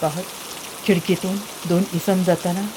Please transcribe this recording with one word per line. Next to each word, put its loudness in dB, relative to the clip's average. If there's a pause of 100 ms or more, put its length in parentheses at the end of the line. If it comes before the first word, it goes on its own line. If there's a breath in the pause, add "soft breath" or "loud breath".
पाहत. -2 (600)
खिडकीतून 2 (320)
दोन 4 (100)
इसम 2
जाताना 2